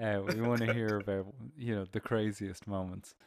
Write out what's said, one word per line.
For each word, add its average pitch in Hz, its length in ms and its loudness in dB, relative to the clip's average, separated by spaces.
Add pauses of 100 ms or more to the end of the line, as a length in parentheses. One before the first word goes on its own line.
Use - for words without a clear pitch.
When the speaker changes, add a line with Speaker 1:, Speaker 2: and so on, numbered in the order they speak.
Speaker 1:
Uh, 107 260 2
we 104 140 2
wanna 117 320 4
hear 110 260 2
Speaker 2:
<laughs> - 0 -
Speaker 1:
about, 98 340 -2 (240)
you 117 160 -2
know, 101 180 0
the 110 80 0
craziest 107 680 -2
moments. 92 480 -4 (120)